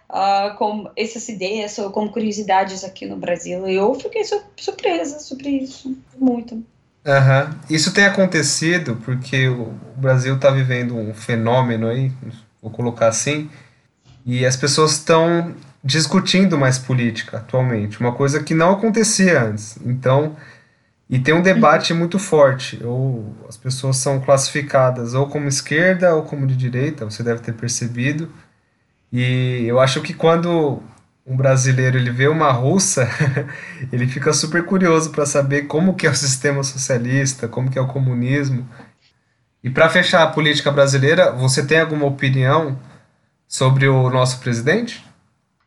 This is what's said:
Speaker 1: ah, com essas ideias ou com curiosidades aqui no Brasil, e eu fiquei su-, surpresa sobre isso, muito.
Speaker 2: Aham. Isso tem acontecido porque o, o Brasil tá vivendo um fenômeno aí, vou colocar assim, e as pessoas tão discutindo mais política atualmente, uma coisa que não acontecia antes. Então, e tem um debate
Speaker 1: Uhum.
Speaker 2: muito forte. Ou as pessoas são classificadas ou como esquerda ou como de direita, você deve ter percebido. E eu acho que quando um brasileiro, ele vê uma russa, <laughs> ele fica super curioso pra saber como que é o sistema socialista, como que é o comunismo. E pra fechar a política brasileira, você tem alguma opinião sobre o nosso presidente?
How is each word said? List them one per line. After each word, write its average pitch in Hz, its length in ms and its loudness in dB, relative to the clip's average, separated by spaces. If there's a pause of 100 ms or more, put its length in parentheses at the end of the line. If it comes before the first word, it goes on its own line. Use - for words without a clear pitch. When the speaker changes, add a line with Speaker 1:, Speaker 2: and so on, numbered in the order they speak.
Speaker 1:
ah, 196 500 -2
com 208 380 -4
essas 220 320 -6
ideias 208 500 -6
ou 202 140 -6
com 214 160 -4
curiosidades 196 760 -2
aqui 190 220 -14
no 196 100 -10
Brasil, 180 520 -6
e 190 60 0
eu 202 200 2
fiquei 415 300 -6
su-, 415 180 -4 (140)
surpresa 330 640 -4
sobre 269 300 -12
isso, 262 460 -6 (220)
muito. 240 440 -2 (440)
Speaker 2:
Aham. 139 520 4 (100)
Isso 156 240 0
tem 202 120 4
acontecido 165 1000 0
porque 131 440 -2
o, 123 140 -2
o - 340 -12
Brasil 131 420 2
tá 135 120 6
vivendo 123 460 0
um 110 160 -6
fenômeno 117 760 0
aí, 131 240 -2 (480)
vou 110 100 -14
colocar 117 380 0
assim, 151 420 -2 (760)
e 123 200 0
as 127 100 2
pessoas 151 440 0
tão 170 540 2 (300)
discutindo 165 720 2
mais 131 200 2
política 120 600 -2
atualmente, 110 600 -2
uma 123 120 0
coisa 139 300 0
que 156 120 -2
não 165 180 4
acontecia 196 720 2
antes. 107 420 -6
Então, 131 500 0 (760)
e 127 80 0
tem 143 160 2
um 175 80 4
debate 165 500 4
Speaker 1:
Uhum. 170 80 0
Speaker 2:
muito 170 180 -2
forte. 139 640 2
Ou 123 500 -4 (140)
as - 80 -18
pessoas 131 420 -2
são 139 220 0
classificadas 131 920 2
ou 139 140 0
como 147 200 -4
esquerda 175 680 2
ou 151 80 -2
como 139 220 -4
de 131 100 0
direita, 127 500 -4
você 107 160 -10
deve 117 200 -2
ter 113 120 -6
percebido. 123 760 -4 (840)
E 127 540 -2
eu 120 140 2
acho 135 200 2
que 160 140 -8
quando 165 680 0 (440)
um 131 100 -4
brasileiro, 131 640 2
ele 123 120 0
vê 127 180 0
uma 156 220 2
russa, 131 580 0 (400)
<laughs> - 440 -14
ele 123 160 0
fica 147 240 -2
super 156 320 -2
curioso 165 460 2
pra 151 160 -2
saber 143 360 0
como 170 320 0
que 165 120 -2
é 147 40 2
o 135 40 2
sistema 139 500 -2
socialista, 131 840 -2
como 127 240 -4
que - 80 -4
é 131 40 0
o 127 40 0
comunismo. 131 800 -2 (1000)
E 123 60 -4
pra 156 180 4
fechar 175 340 2
a 160 60 4
política 147 420 0
brasileira, 139 640 4
você 131 340 0
tem 156 140 4
alguma 151 260 0
opinião 135 720 0 (720)
sobre 135 400 2
o 131 220 4
nosso 127 300 0
presidente? 135 640 -2 (640)